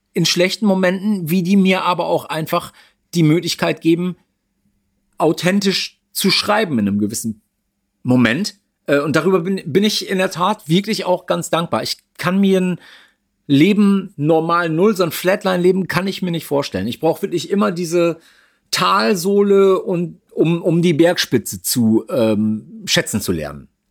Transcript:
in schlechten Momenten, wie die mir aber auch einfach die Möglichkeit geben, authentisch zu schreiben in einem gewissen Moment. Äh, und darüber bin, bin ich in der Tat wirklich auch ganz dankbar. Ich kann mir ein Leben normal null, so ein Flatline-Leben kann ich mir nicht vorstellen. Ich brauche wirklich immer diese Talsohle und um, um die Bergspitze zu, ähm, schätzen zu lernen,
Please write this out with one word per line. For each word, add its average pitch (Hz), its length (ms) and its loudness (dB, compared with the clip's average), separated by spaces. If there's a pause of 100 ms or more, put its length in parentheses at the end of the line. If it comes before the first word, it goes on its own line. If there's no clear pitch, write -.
(140)
in 175 120 0
schlechten 185 400 0
Momenten, 190 640 0
wie 180 140 0
die 190 140 2
mir 185 260 2
aber 175 220 -2
auch 170 200 -2
einfach 160 460 -4 (420)
die 170 100 2
Möglichkeit 165 580 0
geben, 170 340 0 (1000)
authentisch 180 840 0 (120)
zu - 200 -2
schreiben 208 480 0
in 101 80 2
einem 101 120 0
gewissen 107 420 -4 (640)
Moment. 127 520 2 (320)
Äh, 143 120 2
und 147 160 -2
darüber 180 260 2
bin, 190 240 -4
bin 170 180 0
ich - 260 -2
in 196 80 -2
der 185 140 0
Tat 185 380 -4
wirklich 196 360 0
auch 180 200 -2
ganz 175 240 -4
dankbar. 160 340 -2
Ich - 140 -8 (200)
kann 185 220 0
mir 190 220 4
ein 180 180 -2 (680)
Leben 190 680 4
normal 165 520 0
null, 180 260 2
so 180 80 0
ein 165 80 0
Flatline-Leben 185 760 0
kann 180 200 -2
ich 190 140 -8
mir 180 100 -2
nicht 165 140 -6
vorstellen. 139 420 -4
Ich 120 120 -8
brauche 160 240 -2
wirklich 165 280 -6
immer 202 200 0
diese 170 480 -2 (520)
Talsohle 196 1080 2
und 175 380 -6 (120)
um, 170 300 0
um 175 200 2
die 175 120 4
Bergspitze 139 680 0
zu, 110 480 2
ähm, 110 760 -2
schätzen 160 360 -2
zu - 100 -4
lernen, 73 360 -8 (240)